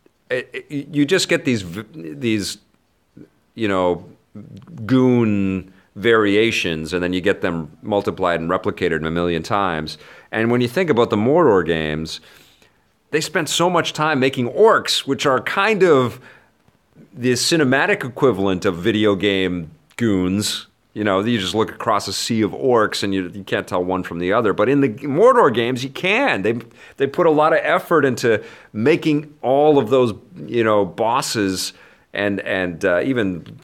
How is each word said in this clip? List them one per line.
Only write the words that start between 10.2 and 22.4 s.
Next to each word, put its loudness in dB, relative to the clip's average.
And 0
when 2
you 0
think -2
about 2
the 0
Mordor 4
games, -4
they -2
spent -4
so 0
much 0
time 0
making 0
orcs, 2
which -4
are 2
kind 0
of 4
the 0
cinematic 0
equivalent 0
of 0
video 2
game -2
goons. -2
You -6
know, 0
you 0
just -4
look 0
across -2
a -6
sea -2